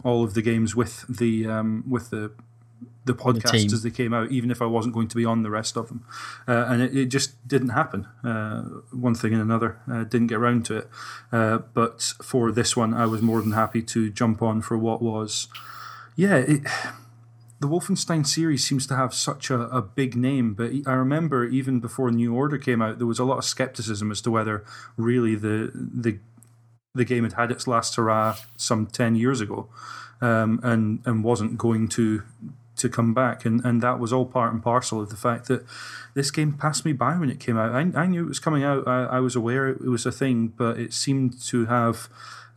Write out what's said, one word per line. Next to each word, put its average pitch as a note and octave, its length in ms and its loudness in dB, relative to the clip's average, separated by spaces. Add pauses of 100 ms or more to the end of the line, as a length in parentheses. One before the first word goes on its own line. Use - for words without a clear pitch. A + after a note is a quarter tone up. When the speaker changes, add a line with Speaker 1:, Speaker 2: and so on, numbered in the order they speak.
Speaker 1:
all A#2+ 200 4
of G#2 100 -2
the A2 80 0
games A2+ 340 0
with - 320 -2
the, A2+ 380 0
um, A2 420 -2
with A#2+ 220 -2
the, G#2+ 220 -6 (720)
the B2+ 80 2
Speaker 2:
The B2+ 60 -6
Speaker 1:
podcasts A#2+ 320 2
Speaker 2:
team. G#2 220 4
Speaker 1:
as A2+ 100 0
they A#2 80 -4
came A#2 220 -2
out, A2+ 180 0
even B2 180 0
if A#2+ 120 -4
I A#2+ 40 2
wasn't A2+ 300 0
going A2+ 140 0
to A#2 60 -10
be A#2 100 2
on A2+ 180 2
the G#2+ 80 -4
rest A2 260 -4
of A2+ 120 -4
them. A#2 160 -12 (420)
Uh, A#2+ 200 2
and A#2+ 140 2
it, C3 160 0
it C3+ 100 4
just - 400 -2
didn't C3 220 2
happen. A2+ 380 -2 (160)
Uh, A2+ 380 -4 (300)
one B2 220 0
thing A2+ 200 0
and A2+ 80 4
another, A2 380 0 (120)
uh, A#2 120 -4
didn't A#2 240 2
get A2+ 120 0
round A#2+ 260 4
to A2 120 -4
it. - 120 -8 (420)
Uh, A2+ 280 4 (140)
but - 400 0 (100)
for A#2 280 2
this A2+ 240 0
one, A2+ 180 2
I A#2 120 2
was A2 160 0
more A2+ 200 4
than G#2+ 100 0
happy A2 320 2
to A2+ 260 0
jump A2 320 0
on A2 200 2
for A#2 160 -2
what A2+ 240 0
was, A2 460 -4 (680)
yeah, F#3 220 4
it, C3 260 4 (960)
the D3 80 -2
Wolfenstein E3 580 0
series D#3 400 0
seems C3+ 220 0
to C3+ 80 -2
have B2+ 180 0
such - 380 -4
a, B2 100 2
a A#2+ 200 -2
big B2 340 -2
name, B2 400 2
but A#2 160 -4 (160)
I C3 60 2
remember C3+ 520 2
even B2+ 340 0
before A#2+ 320 -2
New A#2 220 2
Order C#3+ 240 0
came A#2+ 240 0
out, A2 160 -2
there A#2+ 100 -2
was A2+ 120 0
a B2+ 60 0
lot C3 120 0
of B2 80 -6
skepticism G#2+ 640 -4
as G2 100 -6
to A#2+ 100 -2
whether G#2+ 320 0 (340)
really A#2 380 2
the, G#2+ 380 -2
the, A2+ 460 -2 (760)
the B2 100 2
game A#2+ 180 0
had A2 100 -2
had A#2 180 0
its - 160 -8
last A#2 280 0
hurrah A2 400 2 (200)
some A2 320 0
ten A#2 280 0
years A#2+ 260 2
ago, G#2 260 -6 (540)
um, A2+ 420 4
and, A2 420 2
and A2 180 2
wasn't A2+ 340 0
going A2+ 320 2
to, A2 340 0 (540)
to B2+ 120 0
come A#2 240 2
back. A#2+ 320 0
And, A#2 180 2
and A#2 200 2
that B2 160 0
was A#2 120 -4
all B2+ 140 2
part A#2 280 0
and A2 100 -4
parcel A#2+ 380 0
of G#2 80 -6
the A2 80 -12
fact A#2 320 -2
that B2 160 0 (500)
this C#3+ 160 -2
game D3+ 220 0
passed D3 320 -2
me D#3 80 2
by B2+ 240 0
when D#3 120 2
it - 100 -4
came A#2 180 0
out. A2+ 180 0
I, C3 60 2 (200)
I F3 60 2
knew F3 160 0
it D#3+ 60 -2
was C3+ 100 -6
coming D3 240 2
out. C#3 240 0
I, B2+ 160 2
I B2+ 160 0
was B2+ 160 2
aware B2+ 340 0
it C3 120 -4
was B2 240 0
a B2 60 0
thing, A#2+ 360 2
but A2+ 320 -2
it A#2 140 -8
seemed C3+ 500 0
to A#2 240 0
have, A#2 420 0 (480)